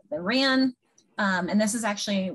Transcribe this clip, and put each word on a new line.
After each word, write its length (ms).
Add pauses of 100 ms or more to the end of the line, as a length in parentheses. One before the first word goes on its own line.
(100)
the 100
ran. 540 (440)
Um, 300
and 120
this 140
is 80
actually 520